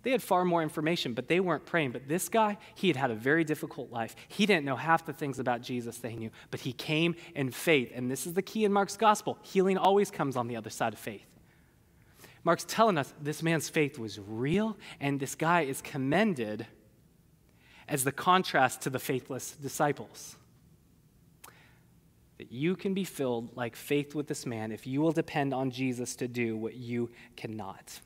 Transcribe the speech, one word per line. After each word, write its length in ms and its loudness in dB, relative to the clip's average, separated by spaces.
they 80 2
had 100 2
far 240 4
more 160 4
information, 500 0
but 160 -6
they 120 4
weren't 260 0
praying. 240 2
But 180 -10
this 220 -2
guy, 260 4
he 120 2
had 80 4
had 140 2
a 60 -2
very 280 4
difficult 460 -4
life. 260 -6
He 180 2
didn't 180 4
know 120 0
half 280 4
the 80 -6
things 260 -4
about 220 0
Jesus 380 -6
they 160 -8
knew, 160 -8
but 100 -6
he 120 -4
came 440 0
in 160 -2
faith. 440 2
And 160 -2
this 160 -4
is 60 -6
the 100 0
key 220 -2
in 80 2
Mark's 240 2
gospel. 460 2
Healing 340 2
always 340 4
comes 260 -2
on 120 0
the 80 -6
other 140 -8
side 240 -2
of 40 -16
faith. 280 -12
Mark's 200 4
telling 320 4
us 240 -2
this 220 -6
man's 260 0
faith 300 0
was 220 -8
real, 580 -2
and 200 -2
this 140 -6
guy 280 4
is 200 -4
commended 840 0
as 160 -2
the 80 2
contrast 680 2
to 80 -2
the 80 -4
faithless 540 -4
disciples. 840 -4
That 140 -16
you 240 0
can 180 -2
be 80 0
filled 540 -2
like 180 -4
faith 400 -2
with 140 -4
this 180 -6
man 240 -4
if 160 -10
you 140 -2
will 100 4
depend 420 0
on 200 0
Jesus 440 -2
to 120 -4
do 280 0
what 180 -6
you 360 -4
cannot. 680 -10